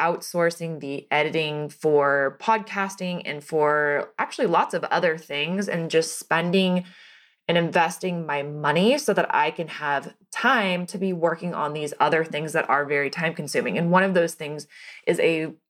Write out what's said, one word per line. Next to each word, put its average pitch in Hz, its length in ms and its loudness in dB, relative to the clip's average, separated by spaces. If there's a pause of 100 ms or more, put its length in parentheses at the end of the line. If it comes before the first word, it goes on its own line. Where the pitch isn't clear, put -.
outsourcing 170 800 -2
the 139 300 -8
editing 151 580 0
for 143 720 2
podcasting 196 840 -2
and 147 180 -10
for 147 760 2
actually 277 300 -2
lots 170 260 2
of 165 100 -2
other 165 320 0
things 170 520 -4
and 165 200 -4
just 160 300 0
spending 180 640 2 (640)
and 170 80 2
investing 170 680 0
my 143 160 -2
money 151 560 2
so - 160 0
that 170 180 2
I 151 200 2
can 160 160 -8
have 143 460 -4 (180)
time 196 540 0
to 202 120 -12
be 185 140 -2
working 165 420 -2
on 147 200 -4
these 151 260 -6
other 160 240 4
things 156 300 -6
that 160 140 0
are 143 160 2
very 143 240 0
time 165 260 -4
consuming. 143 440 -2
And 170 140 2
one 185 100 6
of 190 120 0
those 170 200 2
things 151 320 -10 (400)
is 170 140 2
a 160 320 0 (180)